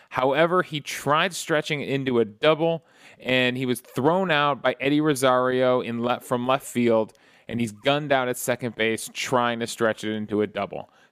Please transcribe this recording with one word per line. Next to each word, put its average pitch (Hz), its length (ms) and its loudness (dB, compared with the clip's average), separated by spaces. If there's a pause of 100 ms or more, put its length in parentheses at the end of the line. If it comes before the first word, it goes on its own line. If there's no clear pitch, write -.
(120)
However, 156 520 2
he 156 160 -6
tried 160 540 -2
stretching 151 480 -2
it 90 80 -6
into 131 300 0
a 113 40 4
double, 151 640 0 (340)
and 127 380 0
he 131 80 -4
was 123 160 -2
thrown 170 500 2
out 143 300 2
by 127 180 0
Eddie 147 220 2
Rosario 127 800 2
in 117 200 -6
le-, 120 200 -2
from 123 260 -2
left 135 180 0
field, 113 520 0 (320)
and 117 100 -6
he's 113 140 -4
gunned 143 400 -2
out 127 160 0
at 123 80 -4
second 120 380 -4
base 110 380 -2
trying 120 460 0
to 117 80 -4
stretch 110 380 -2
it 107 80 -4
into 107 280 -2
a 104 60 0
double. 87 420 -8 (220)